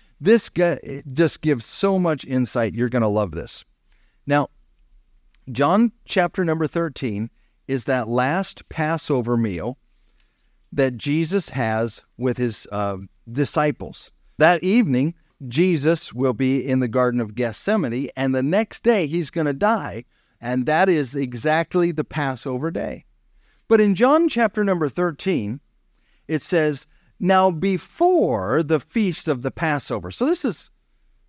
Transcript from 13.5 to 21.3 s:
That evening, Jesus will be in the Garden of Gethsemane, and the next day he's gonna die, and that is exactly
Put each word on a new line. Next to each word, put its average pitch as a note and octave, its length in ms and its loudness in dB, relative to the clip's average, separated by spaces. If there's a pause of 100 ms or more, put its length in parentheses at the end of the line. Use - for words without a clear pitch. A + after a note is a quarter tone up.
That E3+ 260 4
evening, E3+ 500 2 (320)
Jesus D#3+ 680 0
will B2+ 200 0
be C3 340 0
in C3 140 2
the B2 80 0
Garden B2 320 0
of G#2 140 -6
Gethsemane, B2+ 840 -2
and C3 180 0
the C3 80 0
next F#3 400 -2
day G#3+ 240 2
he's D#3 240 -4
gonna D3+ 220 -2
die, C#3+ 540 -2 (340)
and B2 260 -2
that E3 220 4
is D3 260 0
exactly D3+ 800 0